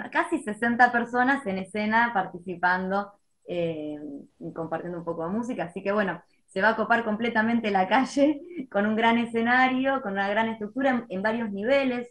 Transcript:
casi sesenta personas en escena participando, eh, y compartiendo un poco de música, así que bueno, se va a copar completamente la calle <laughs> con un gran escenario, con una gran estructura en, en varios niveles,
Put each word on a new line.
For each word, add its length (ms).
casi 320
sesenta 480
personas 560
en 120
escena 540
participando, 1000
eh, 540
y 120
compartiendo 460
un 60
poco 200
de 80
música, 320
así 160
que 120
bueno, 280
se 120
va 100
a 60
copar 280
completamente 680
la 160
calle 540
<laughs> 160
con 120
un 120
gran 220
escenario, 840
con 120
una 140
gran 200
estructura 420
en, 180
en 140
varios 300
niveles, 580